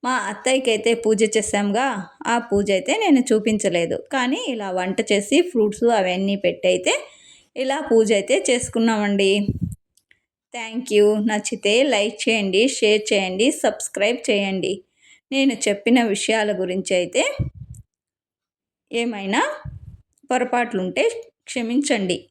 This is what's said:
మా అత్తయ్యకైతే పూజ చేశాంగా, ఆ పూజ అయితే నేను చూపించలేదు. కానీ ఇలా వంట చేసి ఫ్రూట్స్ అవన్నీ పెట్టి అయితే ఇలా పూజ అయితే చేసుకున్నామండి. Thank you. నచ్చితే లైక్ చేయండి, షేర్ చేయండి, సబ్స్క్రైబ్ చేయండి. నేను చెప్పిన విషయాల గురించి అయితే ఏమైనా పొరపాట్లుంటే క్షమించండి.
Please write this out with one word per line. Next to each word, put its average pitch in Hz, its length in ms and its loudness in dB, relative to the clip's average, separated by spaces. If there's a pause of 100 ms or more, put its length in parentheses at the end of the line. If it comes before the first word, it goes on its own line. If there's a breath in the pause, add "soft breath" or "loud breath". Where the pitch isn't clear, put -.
మా 254 200 -2
అత్తయ్యకైతే 233 720 0
పూజ 220 360 2
చేశాంగా, 202 540 0 (420)
ఆ 233 120 0
పూజ 202 320 0
అయితే 190 260 0
నేను 349 240 4
చూపించలేదు. 202 760 0 (140)
కానీ 262 360 -2
ఇలా 220 240 -6
వంట 185 320 -2
చేసి 202 400 0
ఫ్రూట్స్ 220 480 0
అవన్నీ 196 460 0
పెట్టి 185 320 -2
అయితే 185 260 2 (640 loud breath)
ఇలా 262 260 -2
పూజ 226 300 4
అయితే 202 320 2
చేసుకున్నామండి. 214 840 0 (1200)
Thank 233 340 -8
you. 208 180 6 (140)
నచ్చితే 208 600 -2
లైక్ 226 360 0
చేయండి, 202 500 0
షేర్ 214 360 2
చేయండి, 196 500 0
సబ్స్క్రైబ్ 226 680 -2
చేయండి. 196 500 -2 (580 soft breath)
నేను 269 240 2
చెప్పిన 220 500 2
విషయాల 214 480 0
గురించి 185 420 -4
అయితే 180 280 0 (1700)
ఏమైనా 226 500 -2 (840)
పొరపాట్లుంటే 247 800 -2 (400)
క్షమించండి. 233 760 -2 (120)